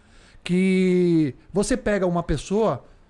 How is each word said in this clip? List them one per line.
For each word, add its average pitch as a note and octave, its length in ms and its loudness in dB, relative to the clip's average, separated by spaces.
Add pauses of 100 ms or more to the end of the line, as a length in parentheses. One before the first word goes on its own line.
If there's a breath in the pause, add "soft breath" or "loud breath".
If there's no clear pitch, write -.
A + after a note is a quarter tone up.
(420 soft breath)
que F3+ 920 2 (180 soft breath)
você G#3 240 -2
pega G3+ 300 -2
uma F3 160 -2
pessoa E3+ 600 -2 (260 soft breath)